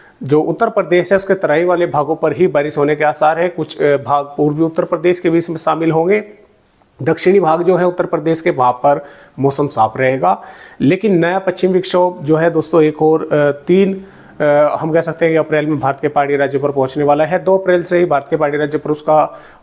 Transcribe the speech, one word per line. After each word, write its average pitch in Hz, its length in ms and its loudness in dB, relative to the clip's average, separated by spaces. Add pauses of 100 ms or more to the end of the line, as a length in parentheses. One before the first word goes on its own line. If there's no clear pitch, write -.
(240)
जो 147 180 2
उत्तर 170 280 0
प्रदेश 175 420 0
है 196 40 4
उसके 190 180 0
तराई 165 300 0
वाले 175 220 0
भागों 151 300 -2
पर 156 180 -2
ही 180 140 2
बारिश 151 300 -2
होने 151 180 0
के 147 80 -2
आसार 151 360 0
है। 180 100 0
कुछ, - 320 -8
अ, 143 160 4
भाग 139 280 -2
पूर्वी 147 380 -2
उत्तर 165 220 -2
प्रदेश 175 340 -2
के 175 100 -2
भी 165 80 2
इसमें 165 200 -4
शामिल 160 340 -2
होंगे। 180 320 0 (800)
दक्षिणी 165 380 2
भाग 165 240 2
जो 180 120 2
है 180 100 0
उत्तर 180 200 -2
प्रदेश 160 360 -2
के, 180 80 -2
वहाँ 127 240 2
पर 143 320 0 (340)
मौसम 139 280 0
साफ 110 300 -2
रहेगा। 135 460 0 (380)
लेकिन 185 360 2
नया 175 220 0
पश्चिमी 185 340 -2
विक्षोभ 180 500 0
जो 156 120 2
है 160 160 2
दोस्तों, 160 320 2
एक 156 180 0
और, 156 320 2
अ, 147 180 2
तीन, 190 540 0 (360)
अ, 147 380 2
हम 160 140 -4
कह 160 80 2
सकते 160 240 -2
हैं 160 80 2
कि 160 40 2
अप्रैल 151 280 0
में 151 140 -2
भारत 135 220 -2
के 151 60 0
पहाड़ी 143 280 0
राज्यों 135 260 0
पर 139 100 0
पहुंचने 135 320 -2
वाला 147 220 2
है। 175 180 -2
दो 190 140 4
अप्रैल 180 260 0
से 175 140 0
ही 175 80 2
भारत 143 240 -2
के 160 80 0
पहाड़ी 147 200 0
राज्यों 147 220 -2
पर 147 120 -4
उसका 151 480 0 (240)